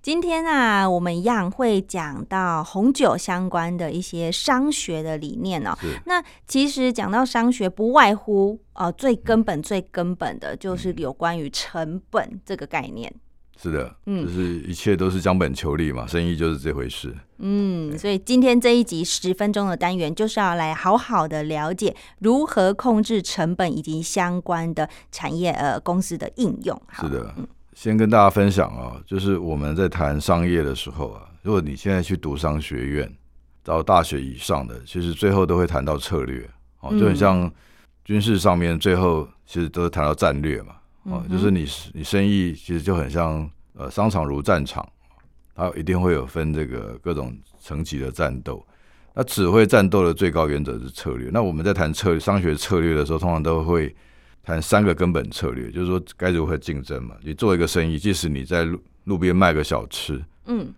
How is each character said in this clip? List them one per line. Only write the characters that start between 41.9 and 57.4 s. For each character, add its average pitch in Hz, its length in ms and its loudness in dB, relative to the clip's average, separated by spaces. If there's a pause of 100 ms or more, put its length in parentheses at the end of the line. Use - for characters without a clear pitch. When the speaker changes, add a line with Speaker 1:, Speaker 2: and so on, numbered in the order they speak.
Speaker 2:
你 80 80 -10
生 98 240 2
意 95 280 2
其 - 200 -8
实 82 80 -2
就 92 140 0
很 69 160 -2
像， 80 340 -2 (280)
呃， 67 180 -12
商 107 180 2
场 85 160 0
如 71 160 -4
战 78 240 2
场， - 220 -8 (640)
它 90 220 -2
一 80 80 -8
定 90 180 2
会 90 120 4
有 65 120 0
分 78 280 -2
这 76 120 -2
个 58 380 -10
各 87 100 -2
种 64 240 -6 (220)
层 76 240 -8
级 76 160 -6
的 65 100 -6
战 65 300 -2
斗。 - 260 -10 (480)
那 - 80 -4
指 101 280 2
挥 110 180 8
战 101 200 8
斗 95 140 4
的 85 120 4
最 90 180 2
高 80 160 2
原 73 160 0
则 62 160 -6
是 64 100 -12
策 64 260 -8
略。 62 180 -8
那 117 100 2
我 92 80 0
们 78 100 -4
在 98 120 2
谈 80 180 2
策-， 85 260 0
商 98 240 0
学 80 140 0
策 87 240 0
略 80 160 2
的 73 100 2
时 76 60 -6
候， 78 80 -2
通 90 100 0
常 80 140 0
都 80 180 2
会 80 320 0 (500)
谈 82 180 -4
三 104 220 4
个 90 100 4
根 87 180 2
本 71 200 -2
策 - 180 -4
略， 60 220 -8
就 85 100 -6
是 90 60 -2
说 90 120 0 (160)
该 92 140 -2
如 82 160 2
何 80 100 -2
竞 73 280 -6
争 65 200 -8
嘛。 53 200 -14
你 76 100 -8
做 98 220 2